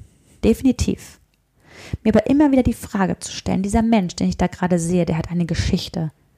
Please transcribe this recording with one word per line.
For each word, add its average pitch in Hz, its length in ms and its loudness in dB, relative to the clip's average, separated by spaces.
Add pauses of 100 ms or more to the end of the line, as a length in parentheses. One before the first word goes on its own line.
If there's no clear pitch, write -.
(440)
Definitiv. - 720 -2 (840)
Mir 220 100 4
aber - 160 2
immer 285 220 4
wieder 254 100 4
die 247 100 0
Frage 190 460 -4
zu - 140 -14
stellen, 185 320 -2
dieser 214 180 0
Mensch, 220 320 2
den 185 140 0
ich 180 80 -2
da 185 100 0
gerade 180 320 -2
sehe, 170 280 0
der 165 120 -2
hat - 140 -6
eine 175 140 -2
Geschichte. 165 640 -4 (260)